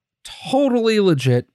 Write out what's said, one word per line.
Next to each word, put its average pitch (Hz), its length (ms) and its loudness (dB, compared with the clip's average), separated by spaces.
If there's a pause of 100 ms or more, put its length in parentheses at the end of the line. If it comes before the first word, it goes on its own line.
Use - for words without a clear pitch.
(240)
totally 240 760 -2
legit 127 540 0